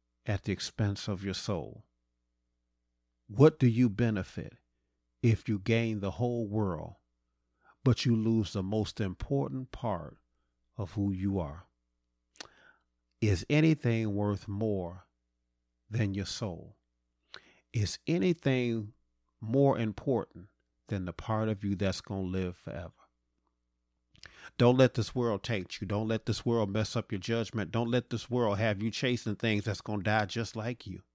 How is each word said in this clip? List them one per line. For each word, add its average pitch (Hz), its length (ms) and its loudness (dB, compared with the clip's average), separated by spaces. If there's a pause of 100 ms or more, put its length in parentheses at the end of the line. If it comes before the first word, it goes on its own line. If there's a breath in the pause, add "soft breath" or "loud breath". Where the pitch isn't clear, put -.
(260)
at 101 200 -2
the 101 80 0
expense - 540 -4
of 98 160 -4
your 95 120 -2
soul?" 80 480 -6 (1400)
What 135 320 8
do 131 80 8
you 117 220 4
benefit 104 640 -2 (680)
if 113 260 4
you 104 120 0
gain 113 400 0
the 98 120 -2
whole 120 360 -2
world, 90 480 -4 (880 soft breath)
but 123 220 4
you 117 120 4
lose 110 340 2
the 98 120 -2
most 107 360 -2
important 135 720 -4
part 87 460 -6 (600)
of 101 160 -6
who 101 160 0
you 98 300 -2
are? 78 280 -8 (1500 loud breath)
Is 101 280 2
anything 127 640 2
worth 104 320 -2
more 98 600 -4 (840)
than 104 240 -2
your 95 120 -4
soul? 82 500 -8 (960 loud breath)
Is 104 340 -2
anything 131 840 2 (480)
more 127 400 4
important 110 680 -2 (420)
than 95 160 -2
the 85 80 -6
part 110 340 -2
of 104 160 -2
you 98 120 0
that's 95 260 -2
gonna 98 260 -6
live 92 300 -4
forever? 82 340 -12 (1700 loud breath)
Don't 123 200 8
let 131 180 6
this - 200 -2
world 117 260 0
taint 98 380 -4
you. 98 80 -6
Don't 107 220 -2
let 110 160 -2
this - 200 -2
world 113 240 2
mess 104 280 -2
up 110 160 -6
your 98 60 -4
judgment. 107 520 -4
Don't 117 200 0
let 123 180 -2
this 117 200 -6
world 117 280 2
have 104 260 0
you 113 80 -2
chasing 117 460 -2
things 107 260 0
that's 104 180 -4
gonna 107 220 -4
die 107 220 2
just 113 320 -6
like 120 280 -8
you. 90 180 -12 (120)